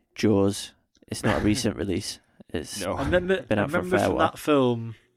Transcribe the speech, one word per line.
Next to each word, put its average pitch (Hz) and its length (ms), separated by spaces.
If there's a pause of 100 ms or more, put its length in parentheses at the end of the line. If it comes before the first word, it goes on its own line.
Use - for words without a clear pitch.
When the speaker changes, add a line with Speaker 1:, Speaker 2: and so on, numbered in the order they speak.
(140)
Speaker 1:
Jaws. 101 580 (360)
It's - 140
not 87 200
a - 20
Speaker 2:
<laughs> - 0
Speaker 1:
recent 107 320
release. 98 420 (300)
It's 85 320
Speaker 3:
No. 92 140
Speaker 2:
I - 100
remember, 180 380
Speaker 1:
been 107 160
Speaker 2:
I 104 40
Speaker 1:
out 139 80
for 170 60
a - 40
Speaker 2:
remember 180 180
Speaker 1:
fair 101 80
Speaker 2:
from 95 100
Speaker 1:
while. - 140
Speaker 2:
that - 80
film, 120 560 (220)